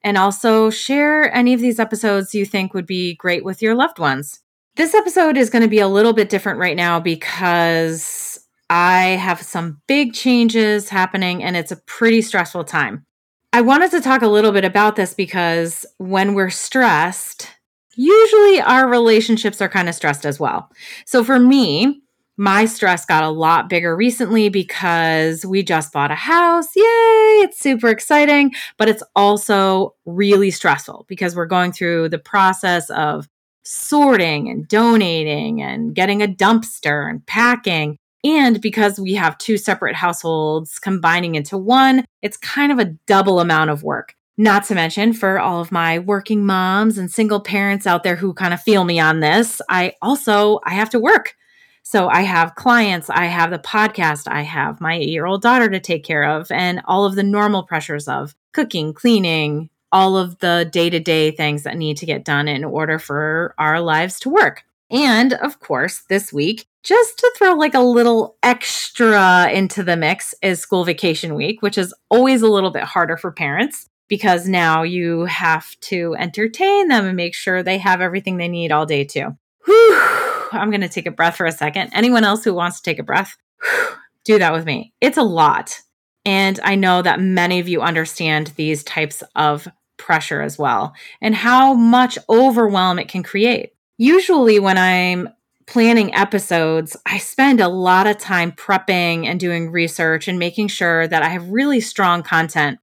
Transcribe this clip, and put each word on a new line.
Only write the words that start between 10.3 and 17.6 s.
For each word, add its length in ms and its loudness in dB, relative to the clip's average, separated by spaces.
happening 560 -2
and 140 -4
it's 160 -8
a 40 -12
pretty 440 2
stressful 420 -4
time. 420 -6
I 100 4
wanted 300 4
to 100 0
talk 200 2
a 60 2
little 260 4
bit 100 2
about 320 2
this 180 -4
because 720 -4
when 380 -2
we're 140 0
stressed, 1000 -2